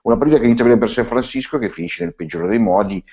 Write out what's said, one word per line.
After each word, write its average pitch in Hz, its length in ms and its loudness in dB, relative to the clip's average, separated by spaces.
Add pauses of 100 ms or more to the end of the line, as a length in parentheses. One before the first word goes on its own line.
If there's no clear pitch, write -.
Una 117 160 2
partita 147 220 4
che 117 60 0
inizia 117 200 4
bene 120 120 6
per 110 120 2
San 117 160 -2
Francisco, 131 520 -6
che 113 120 -4
finisce 85 340 -8
nel 85 120 -8
peggiore 85 340 -6
dei 113 100 2
modi, 98 420 0 (120)